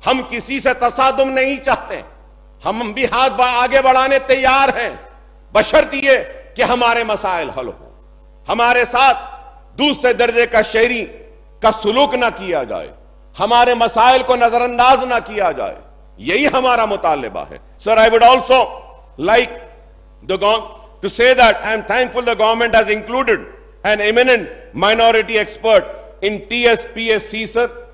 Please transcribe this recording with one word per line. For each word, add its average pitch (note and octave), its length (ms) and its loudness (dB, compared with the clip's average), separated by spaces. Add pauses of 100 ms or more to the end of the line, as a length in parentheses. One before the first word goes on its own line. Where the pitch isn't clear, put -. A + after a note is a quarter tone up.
हम B3+ 160 -2
किसी B3+ 380 -8
से C4 140 0
तसादुम C4 540 0
नहीं C4 300 -2
चाहते, G3+ 460 -4 (600)
हम G#3 300 -6
भी B3+ 120 -4
हाथ B3+ 240 0
बा-, B3 340 0
आगे C4 180 2
बढ़ाने C4 380 2
तैयार C4 580 2
हैं, A3 220 -6 (540)
बशर्त D4+ 400 2
ये C4+ 240 2 (380)
कि A#3 60 -2
हमारे A#3+ 420 0
मसाइल F#3+ 460 -4
हल B2 160 -10
हो, - 280 -16 (540)
हमारे A#3+ 380 0
साथ B3 280 2 (640)
दूसरे B3 360 0
दर्जे A#3 320 0
का A#3 160 0
शहरी A3+ 460 -2 (540)
का A3 100 4
सलूक B3+ 440 0
ना A#3+ 140 0
किया F3 340 -6
जाए, F2+ 260 -10 (480)
हमारे A#3+ 380 2
मसाइल A#3 480 2
को B3+ 120 0
नजरअंदाज A#3+ 680 2
ना B3 160 -2
किया G#3 320 -4
जाए, A2 260 -8 (420)
यही F3+ 260 -2
हमारा B3+ 400 0
मुतालबा C#3 680 -4
है। C#2 80 -18 (200)
Sir, G#3+ 180 0
I A3 120 6
would A3+ 140 4
also B3+ 340 6 (640)
like A3+ 320 0 (760)
the F#3 120 -4
gov-, G#3 280 0 (380)
to G3 60 -4
say B3 260 2
that A#3+ 280 4
I A3 120 -4
am G#3+ 80 -6
thankful B3 400 -4
the A#3 120 -2
government A3+ 400 0
has G#3+ 140 2
included A3+ 560 -2 (400)
an G#3 160 0
eminent A3+ 480 2 (240)
minority A3 640 2
expert G#3 460 0 (400)
in G3+ 260 -4
T A#3+ 160 -2
S A#3 180 2 (120)
P A3+ 160 -4
S G#3+ 180 -2
C, F#3 160 -8
sir। A#3 240 -2 (240)